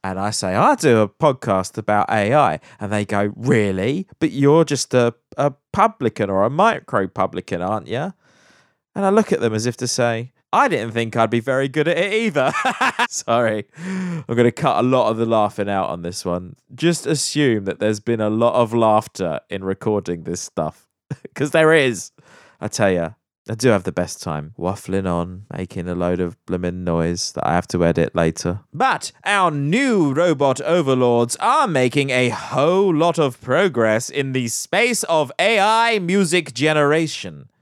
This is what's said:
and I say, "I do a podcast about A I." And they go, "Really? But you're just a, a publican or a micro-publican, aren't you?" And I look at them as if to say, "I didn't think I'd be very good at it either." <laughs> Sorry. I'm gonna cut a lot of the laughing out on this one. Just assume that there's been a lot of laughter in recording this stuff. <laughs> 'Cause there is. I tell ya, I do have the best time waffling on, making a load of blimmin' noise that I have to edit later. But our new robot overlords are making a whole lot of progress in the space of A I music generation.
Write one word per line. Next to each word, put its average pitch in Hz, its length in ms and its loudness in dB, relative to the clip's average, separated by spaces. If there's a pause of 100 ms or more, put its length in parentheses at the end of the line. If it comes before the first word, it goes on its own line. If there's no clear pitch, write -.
and 95 160 -6
I 104 120 -4
say, 92 220 -4
"I 208 220 4
do 123 240 4
a 107 80 4
podcast 117 680 0
about 104 320 0
A 107 240 0
I." 101 260 2 (200)
And 101 120 -6
they 104 140 -2
go, 104 300 -2
"Really? 110 720 0 (120)
But 165 120 0
you're 143 340 4
just - 280 -4
a, 120 220 2 (220)
a 139 160 0 (180)
publican 127 580 0
or 95 140 2
a 113 60 2
micro-publican, 98 1120 -2
aren't 92 260 -4
you?" 143 260 -6 (840)
And 196 100 -2
I 190 40 4
look 208 220 4
at 185 80 0
them 110 140 0
as 110 120 -2
if 123 120 -4
to 123 100 -6
say, 120 460 -2 (180)
"I 269 160 4
didn't 117 240 -2
think 113 240 -2
I'd 113 140 4
be 117 100 2
very 135 300 0
good 147 180 0
at 165 100 0
it 190 160 0
either." 165 380 0 (300)
<laughs> - 280 0
Sorry. 113 560 0 (120)
I'm 180 580 -6
gonna 120 160 6
cut 117 320 0
a 123 40 2
lot 127 220 4
of 113 80 -2
the 113 80 0
laughing 107 440 0
out 98 200 -2
on 85 120 -8
this 87 240 -8
one. 90 320 -6 (180)
Just 160 320 0
assume 135 560 0
that 98 160 -4
there's 107 220 0
been 117 200 -2
a 107 80 0
lot 113 260 2
of 113 180 2
laughter 107 680 2 (100)
in 95 140 -8
recording 95 600 -4
this 87 180 -6
stuff. - 480 -8 (220)
<laughs> - 220 -14
'Cause 147 180 -4
there 160 220 4
is. 131 380 0 (480)
I - 80 -6
tell 101 240 2
ya, 85 200 0 (380)
I 107 60 -6
do 117 140 2
have 101 140 4
the 92 80 -4
best - 320 -6
time 76 340 -8
waffling 95 480 -4
on, 90 460 -4
making 90 380 -8
a 87 60 -4
load 90 260 0
of 87 240 -4
blimmin' 90 400 -4
noise 85 480 -2
that - 120 -6
I 73 80 0
have 87 160 0
to 87 140 0
edit 82 320 0
later. 87 460 -2 (100)
But 220 400 -4 (140)
our 190 260 2
new 160 640 0
robot 143 480 2
overlords 127 800 2
are 262 260 2
making 135 420 0
a 127 200 2
whole 165 680 0
lot 165 240 2
of 139 220 0
progress 127 680 0
in 135 220 -6
the 127 160 -2
space 220 560 -2
of 156 340 0
A 208 220 2
I 226 400 2
music 175 540 0
generation. 151 960 0 (120)